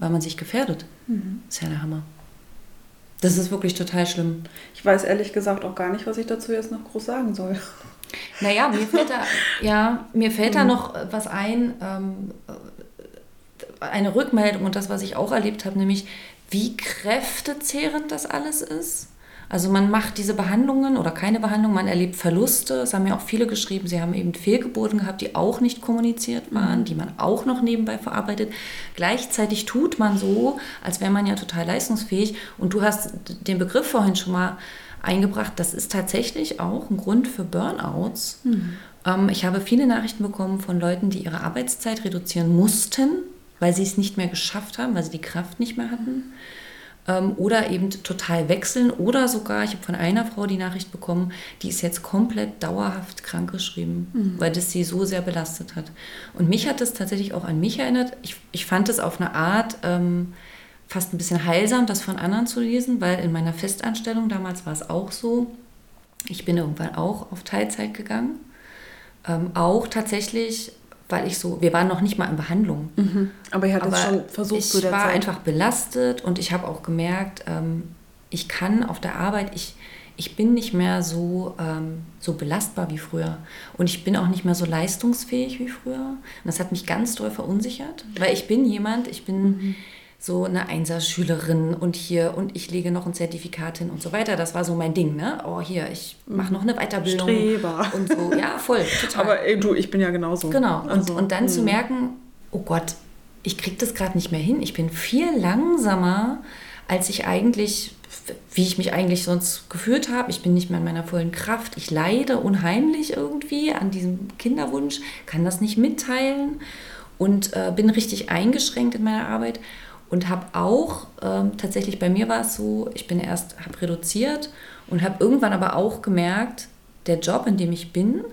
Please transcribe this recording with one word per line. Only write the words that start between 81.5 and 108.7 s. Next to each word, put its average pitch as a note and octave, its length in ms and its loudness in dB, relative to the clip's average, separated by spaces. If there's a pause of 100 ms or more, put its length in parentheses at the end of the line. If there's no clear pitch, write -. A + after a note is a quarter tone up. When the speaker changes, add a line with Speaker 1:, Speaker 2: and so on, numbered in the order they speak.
Speaker 1:
ähm, D#3+ 440 -4 (180)
so E3+ 140 -2
belastbar E3+ 560 -2
wie D#3 80 -4
früher. D#3+ 400 -4 (380)
Und F3 120 4
ich - 160 -4
bin G3 120 4
auch F3+ 120 4
nicht F#3 160 0
mehr F3 100 4
so F3 120 0
leistungsfähig A#3+ 920 0
wie B3 80 -4
früher. B3+ 280 -8
Und C4 220 -6 (260)
das E3 160 -4
hat F3+ 120 -4
mich F3+ 140 -6
ganz A3+ 280 -2
doll G#3+ 160 -4
verunsichert, B3 760 -4 (140)
weil F#3 140 2
ich - 140 -2
bin B3 200 4
jemand, G#3+ 420 0
ich - 160 -12
bin F#3+ 180 0
Speaker 2:
Mhm. G3 320 2 (440)
Speaker 1:
so F3+ 260 -2
eine F#3 260 -2
Einser-Schülerin D#3+ 1040 0
und F3 220 -2
hier E3+ 380 0
und G3 220 -4
ich - 140 -10
lege F3 200 -2
noch F3 140 0
ein E3+ 80 -4
Zertifikat E3 640 -6
hin E3+ 140 -4
und D#3+ 120 -8
so E3+ 80 -6
weiter. G#3+ 260 0
Das E3 180 -2
war F3 100 0
so E3+ 100 0
mein E3 200 0
Ding, D#3 220 2
ne? F#3+ 300 -4
Oh, E3+ 140 -6
hier, E3+ 320 -4
ich - 240 -12 (100)
mach F#3+ 200 -2
Speaker 2:
Mhm. F#3 80 0
Speaker 1:
noch F#3+ 80 -4
eine A#3 140 2
Weiterbildung. F#3 520 0
Speaker 2:
Streber. G#3+ 640 2
Speaker 1:
Und F#3+ 160 0
so, E4+ 260 2
ja, - 220 0
voll, A#3 260 2 (200)
total. - 200 0
Speaker 2:
Aber, G#3 200 4
ey, G#3 180 4
du, G3+ 140 4
ich G3 160 2
bin G3 100 4
ja F#3+ 100 6
genauso. F3 380 0
Speaker 1:
Genau. F#3 360 4
Und, - 60 -6
Speaker 2:
Also, F#3 240 4
Speaker 1:
und F#3+ 160 2
dann G3 160 2
zu F3 140 2
Speaker 2:
mhm. A3+ 60 2
Speaker 1:
merken, A#3+ 420 2 (440)
oh - 80 -2
Gott, E3 340 -2 (480)
ich - 160 -4
krieg - 200 -6
das - 160 0
grad F#3 200 -2
nicht F3 180 0
mehr D#3+ 80 0
hin. A3+ 220 2
Ich - 100 -4
bin E3 160 0
viel D4 400 0 (100)
langsamer, G#3 1000 4 (500)
als F3+ 220 0
ich - 160 -2
eigentlich, G#3 680 2 (600)
wie F3+ 80 4
ich F3+ 160 2